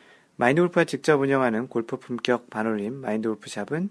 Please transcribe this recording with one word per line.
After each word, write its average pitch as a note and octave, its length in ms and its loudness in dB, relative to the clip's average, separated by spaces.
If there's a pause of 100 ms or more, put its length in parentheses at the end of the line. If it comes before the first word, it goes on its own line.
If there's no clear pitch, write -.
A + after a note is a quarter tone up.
(340)
마인드골프가 E3 520 4
직접 C#3+ 340 2
운영하는 C3 480 2
골프 A#2 300 -4
품격 A#2+ 520 -2
반올림 A2 440 -2
마인드골프샵은 A2+ 960 -4